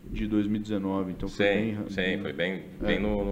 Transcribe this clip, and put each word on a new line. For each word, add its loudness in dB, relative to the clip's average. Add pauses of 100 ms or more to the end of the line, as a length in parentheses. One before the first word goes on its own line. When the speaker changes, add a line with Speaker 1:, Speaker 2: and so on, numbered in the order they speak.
Speaker 1:
de -2
dois 4
mil 2
e 0
dezenove, -2
então -6
foi 2
Speaker 2:
Sim, 6
Speaker 1:
bem 2
ra-, -4
Speaker 2:
sim, -8
Speaker 1:
bem 2
Speaker 2:
foi -4
bem, 0 (300)
Speaker 1:
É. 0
Speaker 2:
bem 2
no, 0